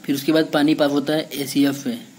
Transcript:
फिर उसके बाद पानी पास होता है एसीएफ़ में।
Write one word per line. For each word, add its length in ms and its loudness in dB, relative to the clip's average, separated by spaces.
फिर 100 0
उसके 160 -2
बाद 220 2
पानी 220 4
पास 160 2
होता 220 0
है 200 -4
एसीएफ़ 560 0
में। 180 -10